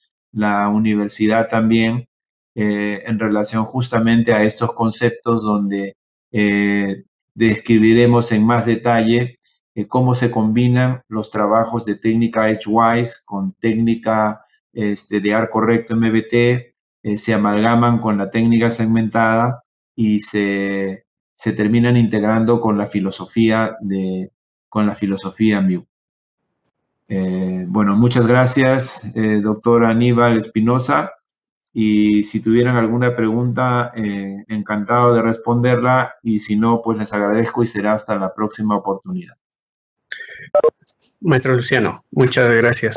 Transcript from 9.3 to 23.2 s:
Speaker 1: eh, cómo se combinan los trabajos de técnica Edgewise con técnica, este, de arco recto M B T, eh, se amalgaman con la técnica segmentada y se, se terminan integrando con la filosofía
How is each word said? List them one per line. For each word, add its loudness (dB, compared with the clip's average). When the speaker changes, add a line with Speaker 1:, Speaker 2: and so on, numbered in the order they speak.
Speaker 1:
eh, -6
cómo 0
se 0
combinan 0
los -8
trabajos 0
de -4
técnica 0
Edgewise 0
con -8
técnica, -2
este, -4
de -2
arco 0
recto 0
M 2
B 2
T, 0
eh, -4
se -2
amalgaman 2
con -2
la -6
técnica 2
segmentada 0
y 0
se, -4
se -4
terminan 2
integrando 2
con 0
la -2
filosofía -2